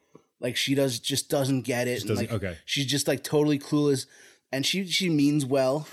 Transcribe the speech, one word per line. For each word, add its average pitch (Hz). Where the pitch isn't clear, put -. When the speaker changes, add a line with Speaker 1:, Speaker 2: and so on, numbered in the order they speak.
Speaker 1:
Like, 127
she -
does, 135
just -
doesn't 135
get 123
it. 123
Speaker 2:
Just 104
Speaker 1:
And, 104
Speaker 2:
doesn't, 117
Speaker 1:
like, 101
Speaker 2:
okay. 87
Speaker 1:
she's 139
just, 135
like, 139
totally 151
clueless. 147
And 135
she, 185
she 170
means 147
well. 135